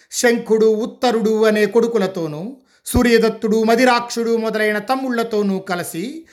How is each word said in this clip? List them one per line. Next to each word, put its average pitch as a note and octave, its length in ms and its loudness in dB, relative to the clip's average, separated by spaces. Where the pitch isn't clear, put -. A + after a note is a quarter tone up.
శంఖుడు, A3 640 2
ఉత్తరుడు A3 720 0
అనే G#3+ 200 4
కొడుకులతోనూ, G3 920 -2
సూర్యదత్తుడు, A3+ 760 2
మదిరాక్షుడు A#3 760 2
మొదలైన G#3+ 400 -2
తమ్ముళ్లతోనూ A3 840 -2
కలిసి F#3+ 720 -8